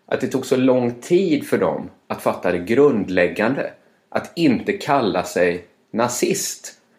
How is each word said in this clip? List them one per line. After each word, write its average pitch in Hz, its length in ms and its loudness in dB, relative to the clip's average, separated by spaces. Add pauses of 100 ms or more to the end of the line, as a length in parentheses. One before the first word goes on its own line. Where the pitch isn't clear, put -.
Att - 140 -2
det 131 60 -2
tog 131 200 -4
så 131 100 2
lång 127 380 2
tid 175 520 0
för 120 120 0
dem 90 320 -2 (160)
att - 160 -8
fatta 95 300 -2
det 90 60 0
grundläggande. 104 1120 2 (380)
Att - 260 -6
inte 127 380 2
kalla 101 500 0
sig 87 420 0 (260)
nazist. - 800 -2 (260)